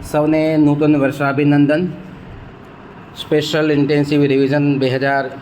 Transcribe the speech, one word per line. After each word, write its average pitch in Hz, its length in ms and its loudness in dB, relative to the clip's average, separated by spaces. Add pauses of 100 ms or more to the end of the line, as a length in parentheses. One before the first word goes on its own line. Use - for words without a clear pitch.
(120)
સૌને 156 440 0
નૂતન 151 400 4
વર્ષાભિનંદન. 143 920 2 (1300)
સ્પેશિયલ 151 560 -2
ઇન્ટેન્સિવ 143 500 0
રિવિઝન 143 560 2
બે 131 100 0
હજાર 135 420 -2 (120)